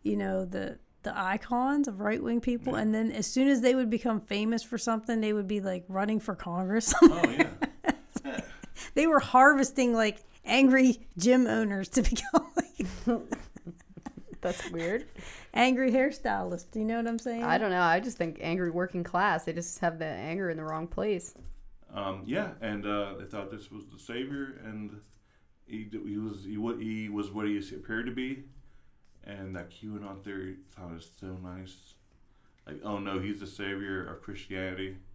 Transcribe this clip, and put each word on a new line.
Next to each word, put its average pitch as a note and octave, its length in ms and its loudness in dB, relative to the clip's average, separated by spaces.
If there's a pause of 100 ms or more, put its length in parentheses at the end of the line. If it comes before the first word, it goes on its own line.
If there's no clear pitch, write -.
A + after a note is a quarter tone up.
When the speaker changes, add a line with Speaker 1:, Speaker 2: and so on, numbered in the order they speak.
Speaker 1:
you G#3 140 0
know, F#3+ 280 0
the, F#3+ 340 -6 (260)
the G3+ 120 -4
icons B3 720 0
of G3 140 -8
right-wing A3+ 400 0
people. A#3+ 340 -2
Speaker 2:
Yeah. A3 60 0
Speaker 1:
And G#3+ 140 2
then A3 180 2
as G#3+ 160 -2
soon C4 200 4
as C4+ 120 6
they B3+ 160 6
would B3 140 2
become A3+ 300 0
famous A3 440 -2
for A#3 140 -6
something, A3+ 420 0
they G#3+ 120 0
would G#3 160 0
be, G#3 120 0
like, F#3 280 -4
running G#3 320 0
for G3 140 -6
Congress. F#3 640 0
<laughs> - 40 10
Speaker 2:
Oh, F3 280 10
yeah. - 180 2 (760)
Yeah. C4 160 -6 (540)
Speaker 1:
They D4+ 120 4
were D#4 140 6
harvesting, C4 760 8
like, G#3+ 240 2 (260)
angry C4 600 6 (120)
gym B3 280 6
owners G#3 440 0
to B3 120 2
<laughs> - 80 6
become, - 360 2 (100)
like, - 320 -4 (180)
Speaker 3:
<laughs> - 1300 -6
That's F3 300 -4
weird. F3+ 340 -4 (480)
Speaker 1:
angry B3+ 380 4
hairstylists. G#3+ 800 0
Do A3 80 -8
you G#3+ 60 0
know A3+ 140 0
what A#3 100 -2
I'm A#3 100 -2
saying? A#3 240 -4
Speaker 3:
I E3+ 160 2
don't G#3 120 2
know. F3+ 120 4
I E3+ 160 6
just A#3 180 -4
think D#3+ 240 -2
angry F3 300 0
working F3 320 -2
class. F3 420 2
They E3 80 -4
just E3+ 280 -6
have E3 180 0
the D#3+ 80 -4
anger D#3+ 440 -4
in D#3+ 60 -4
the D#3 80 -6
wrong D#3+ 220 -4
place. F#3+ 480 -2 (580)
Speaker 2:
Um, G2 320 -6
yeah, F3+ 260 -2 (100)
and, G#2 260 -4
uh, G2+ 320 -2
they G2 60 -12
thought G2 260 -10
this G#2 220 -14
was G#2 160 -16
the - 100 -20
savior, C3+ 680 -8
and G#2+ 360 -12 (680)
he A2 180 -10
d-, G#2 220 -10
he G#2 120 -6
was, G2+ 260 -8
he G#2 120 -8
wa-, A2+ 200 -2
he A2 320 -6
was G#2 240 -4
what G#2 140 -4
he G#2 120 0 (160)
appeared A2+ 320 -6
to B2 60 -6
be, C3 320 -6 (800)
and F#2+ 320 -10
that F2 140 -12
Q G#2+ 260 -12
anon G2 260 -12
theory F#2+ 340 -8 (200)
sounded E2+ 260 -12 (160)
so F#2+ 240 -10
nice. F#2 520 -14 (720)
Like, - 180 -14
"Oh G2+ 140 -4
no, G2 200 -4
he's G2 220 -6
the G2 60 -12
savior G2 600 -6
of E2+ 160 -14
Christianity F#2+ 760 -8 (160)